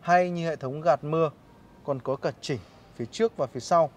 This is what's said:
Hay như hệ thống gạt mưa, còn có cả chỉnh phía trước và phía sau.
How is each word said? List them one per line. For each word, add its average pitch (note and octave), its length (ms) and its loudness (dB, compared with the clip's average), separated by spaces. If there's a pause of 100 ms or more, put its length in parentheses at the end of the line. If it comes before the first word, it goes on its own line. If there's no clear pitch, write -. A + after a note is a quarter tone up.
Hay F3+ 280 4
như E3+ 160 -4
hệ D#3+ 100 -2
thống C#3 260 -6
gạt D#3+ 220 2
mưa, D#3 260 2 (560)
còn C3+ 140 -4
có C3 160 -4
cả D3 160 -4 (100)
chỉnh C3 180 -4 (360)
phía A#2+ 160 -8
trước A3+ 260 -2
và C#3 100 -2
phía C3 120 -10
sau. E3 380 2